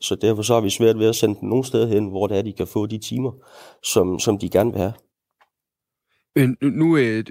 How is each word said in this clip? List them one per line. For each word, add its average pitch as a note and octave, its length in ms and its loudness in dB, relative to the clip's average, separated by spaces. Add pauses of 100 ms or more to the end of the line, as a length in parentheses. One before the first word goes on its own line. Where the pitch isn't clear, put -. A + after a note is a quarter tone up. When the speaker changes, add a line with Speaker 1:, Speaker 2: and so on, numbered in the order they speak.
Speaker 1:
Så - 140 -6
derfor G#2+ 280 0
så A#2 120 0
har A2+ 60 4
vi G2+ 100 0
svært A2+ 280 2
ved A2 80 2
at A2+ 100 2
sende G#2 240 0
dem G2+ 80 -8
nogen C3 160 0
steder A#2 220 0
hen, G#2+ 220 0
hvor F#2+ 180 -2
det G2 120 -2
er, G#2 40 2
de G#2+ 100 -8
kan F2+ 140 -6
få G#2 200 -4
de A2 120 -8
timer, A#2+ 320 -6 (520)
som, F#2 360 0
som G#2 200 0
de F2+ 100 -6
gerne G#2+ 220 2
vil G2 100 -4
have. F#2+ 120 -2 (1500)
Speaker 2:
Øh, C3 100 6 (140)
nu, C#3+ 60 0
nu, D#3+ 280 2
øh, A2+ 340 0